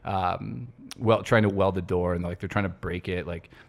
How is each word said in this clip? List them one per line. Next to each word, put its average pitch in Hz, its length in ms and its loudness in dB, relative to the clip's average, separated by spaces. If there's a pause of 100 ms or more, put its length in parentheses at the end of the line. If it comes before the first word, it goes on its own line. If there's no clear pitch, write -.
um, 101 640 -2 (300)
wel-, 107 240 4
trying 110 200 4
to 104 60 6
weld 95 260 2
the 92 80 0
door, 90 320 0
and, 87 100 -2
like, 87 160 -6
they're 95 80 -6
trying 101 160 0
to 95 60 -2
break 90 380 -6
it. 90 180 -4
Like, 85 240 -10 (180)